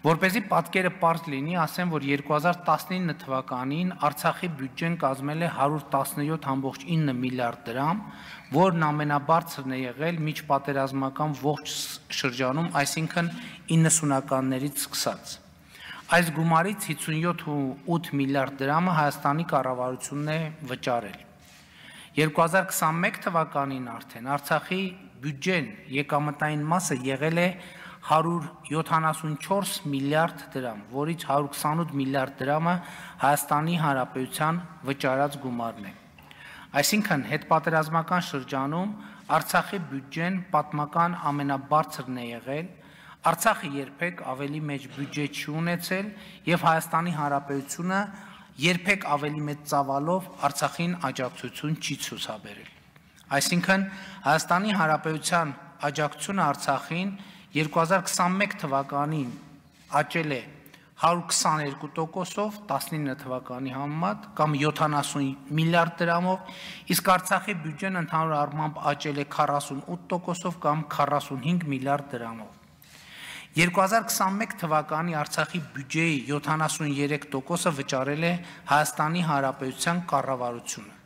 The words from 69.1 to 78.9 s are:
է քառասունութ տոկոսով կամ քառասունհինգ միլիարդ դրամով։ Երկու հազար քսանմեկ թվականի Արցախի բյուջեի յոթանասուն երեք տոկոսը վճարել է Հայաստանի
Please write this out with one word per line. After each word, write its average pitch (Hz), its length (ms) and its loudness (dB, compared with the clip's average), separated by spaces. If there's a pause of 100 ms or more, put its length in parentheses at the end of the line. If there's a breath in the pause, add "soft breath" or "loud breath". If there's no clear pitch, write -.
է 143 60 -2
քառասունութ 147 800 0
տոկոսով 175 540 -4
կամ 156 260 2
քառասունհինգ 143 840 0
միլիարդ 139 420 0
դրամով։ 113 520 -10 (920 loud breath)
Երկու 175 280 4
հազար 208 240 4
քսանմեկ 202 500 0
թվականի 156 600 0
Արցախի - 500 -2
բյուջեի 156 580 0
յոթանասուն 151 680 0
երեք 143 380 -2
տոկոսը 170 420 -2
վճարել 139 520 -2
է 170 80 2 (320 loud breath)
Հայաստանի 151 600 2